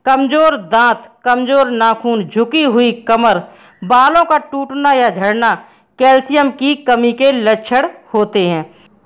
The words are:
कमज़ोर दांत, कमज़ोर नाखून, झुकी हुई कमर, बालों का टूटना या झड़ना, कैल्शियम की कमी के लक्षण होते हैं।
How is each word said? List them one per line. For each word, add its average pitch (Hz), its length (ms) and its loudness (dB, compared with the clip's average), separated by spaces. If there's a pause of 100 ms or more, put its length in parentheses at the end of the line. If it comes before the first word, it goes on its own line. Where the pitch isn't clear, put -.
कमज़ोर 277 520 2
दांत, 220 460 0 (220)
कमज़ोर 254 440 0
नाखून, 226 540 -2
झुकी 233 400 -2
हुई 240 280 2 (160)
कमर, 226 340 0 (420)
बालों 269 400 2
का 311 140 0
टूटना 277 540 -4
या 247 180 2
झड़ना, 208 420 -2 (480)
कैल्शियम 262 520 2
की 277 240 -2
कमी 240 380 0
के 269 180 0
लक्षण 233 560 0 (260)
होते 214 300 0
हैं। 165 220 -2 (400)